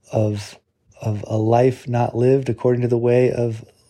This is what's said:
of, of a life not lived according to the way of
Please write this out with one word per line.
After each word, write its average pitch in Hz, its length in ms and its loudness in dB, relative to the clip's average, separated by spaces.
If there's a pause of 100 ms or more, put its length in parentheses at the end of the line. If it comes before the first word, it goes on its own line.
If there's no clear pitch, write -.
(120)
of, 107 460 -2 (420)
of 104 280 -6
a 110 100 -2
life 120 500 2
not 120 300 -2
lived 127 320 2
according 123 320 0
to 120 60 0
the 120 100 2
way 120 340 2
of 117 320 -4 (260)